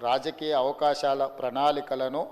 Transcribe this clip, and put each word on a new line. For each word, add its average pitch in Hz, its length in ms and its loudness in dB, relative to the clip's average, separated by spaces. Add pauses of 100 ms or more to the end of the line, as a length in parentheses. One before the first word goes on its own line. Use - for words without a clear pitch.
రాజకీయ 151 560 0
అవకాశాల 139 600 2 (180)
ప్రణాళికలను 135 840 0 (100)